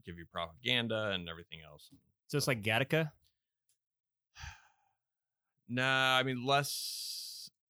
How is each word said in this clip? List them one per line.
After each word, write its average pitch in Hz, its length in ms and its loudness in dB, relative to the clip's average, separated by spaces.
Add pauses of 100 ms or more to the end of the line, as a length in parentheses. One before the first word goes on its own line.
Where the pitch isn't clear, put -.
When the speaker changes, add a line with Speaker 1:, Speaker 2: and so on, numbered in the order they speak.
Speaker 1:
give 87 120 -12
you 82 120 -12
propaganda 110 800 -2
and 90 180 -4
everything 82 300 -12 (100)
else. 76 200 -20 (400)
Speaker 2:
So 147 80 -2
it's 139 80 0
Speaker 1:
So 147 80 0
Speaker 2:
like 110 100 -2
Gattaca? 131 480 2 (1300)
Speaker 1:
<sighs> - 60 -14 (1300)
Nah, 131 500 4
I 127 40 4
mean, 127 220 0
less, - 1080 -2 (200)